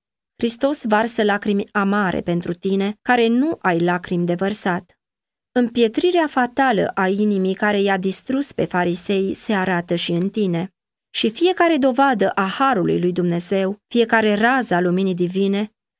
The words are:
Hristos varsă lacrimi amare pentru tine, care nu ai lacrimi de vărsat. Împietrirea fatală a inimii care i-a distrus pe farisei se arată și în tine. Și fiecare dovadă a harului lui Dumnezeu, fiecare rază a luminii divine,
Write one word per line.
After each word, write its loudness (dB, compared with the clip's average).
Hristos -2
varsă 0
lacrimi 0
amare 0
pentru -2
tine, -4
care 2
nu 0
ai 0
lacrimi -2
de 0
vărsat. -4
Împietrirea 2
fatală 0
a -2
inimii 0
care 0
i-a 2
distrus -2
pe -2
farisei -2
se -2
arată 0
și -2
în 0
tine. -2
Și 0
fiecare 2
dovadă 2
a -2
harului 0
lui 0
Dumnezeu, -2
fiecare 2
rază 2
a 2
luminii 0
divine, -2